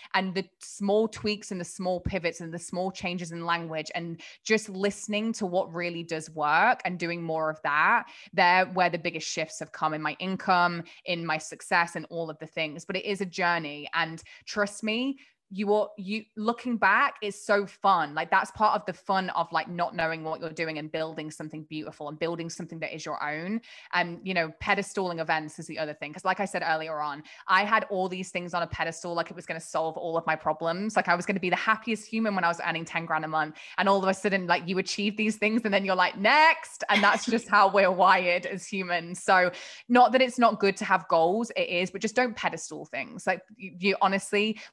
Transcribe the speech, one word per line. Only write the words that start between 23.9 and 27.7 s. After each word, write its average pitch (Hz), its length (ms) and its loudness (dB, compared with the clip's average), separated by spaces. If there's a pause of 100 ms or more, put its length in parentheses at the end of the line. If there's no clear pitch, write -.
And, 175 320 -2
you 190 80 -4
know, 165 180 0 (100)
pedestaling 190 600 -2
events 156 360 -2
is 160 80 -12
the - 140 -10
other 151 140 -4
thing. 147 180 -10
'Cause 180 140 -14
like 190 160 0
I 196 40 0
said 180 200 -4
earlier 160 340 -2
on, 147 240 -6 (240)
I 190 160 6
had 214 260 2